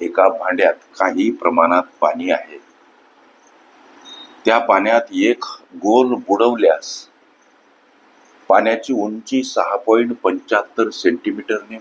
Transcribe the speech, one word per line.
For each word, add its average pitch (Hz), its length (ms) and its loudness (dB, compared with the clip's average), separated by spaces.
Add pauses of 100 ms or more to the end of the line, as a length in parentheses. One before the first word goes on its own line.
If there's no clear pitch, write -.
एका 92 280 2
भांड्यात 90 460 0 (240)
काही 95 320 0
प्रमाणात 85 520 0 (180)
पाणी 82 300 -2
आहे. 73 280 -6 (1900)
त्या 113 140 4
पाण्यात 117 420 2 (120)
एक 104 320 0 (300)
गोल 120 400 2
बुडवल्यास 101 920 0 (1400)
पाण्याची 113 440 0
उंची 113 500 -4
सहा 101 340 -4
पॉइंट 117 360 0 (100)
पंच्याहत्तर 104 680 -2
सेंटीमीटरने 104 920 -4